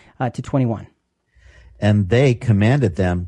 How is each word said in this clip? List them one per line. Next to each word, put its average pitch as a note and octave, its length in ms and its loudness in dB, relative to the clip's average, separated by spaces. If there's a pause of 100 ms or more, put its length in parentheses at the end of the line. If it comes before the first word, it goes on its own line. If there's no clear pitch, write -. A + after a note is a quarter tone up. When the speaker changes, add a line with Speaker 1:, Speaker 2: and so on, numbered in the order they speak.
(200)
Speaker 1:
uh, B2 120 -4
to - 100 -10
twenty-one. B2 460 -4 (920)
Speaker 2:
"And G#2 300 0
they B2 240 2
commanded A2 640 0
them F2+ 320 -2